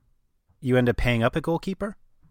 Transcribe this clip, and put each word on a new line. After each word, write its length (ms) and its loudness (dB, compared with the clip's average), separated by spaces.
you 160 0
end 120 4
up 80 2
paying 260 2
up 140 2
a 40 -2
goalkeeper? 560 -4